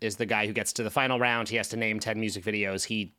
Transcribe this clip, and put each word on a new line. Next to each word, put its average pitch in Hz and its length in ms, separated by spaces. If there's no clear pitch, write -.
is 107 160
the 117 100
guy 107 200
who 107 60
gets 107 220
to 117 100
the 104 60
final 131 280
round. 117 300
He 113 80
has 110 140
to 113 60
name 110 220
ten 110 220
music 101 240
videos. 101 400
He, 107 340